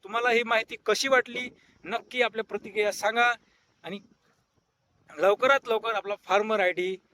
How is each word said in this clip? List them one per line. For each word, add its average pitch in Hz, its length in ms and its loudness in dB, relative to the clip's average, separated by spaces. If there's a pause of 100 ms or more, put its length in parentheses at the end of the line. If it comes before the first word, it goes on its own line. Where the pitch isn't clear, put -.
तुम्हाला 233 260 -2
ही 233 140 2
माहिती 226 320 -2 (100)
कशी 214 220 0
वाटली 247 420 0 (360)
नक्की 226 360 -4
आपल्या 220 220 -2
प्रतिक्रिया 208 480 -2
सांगा 233 420 0 (500)
आणि 185 160 -12 (1160)
लवकरात 240 500 2
लवकर 226 260 -2
आपला 202 300 -4
फार्मर 208 360 2
आयडी 180 360 0 (180)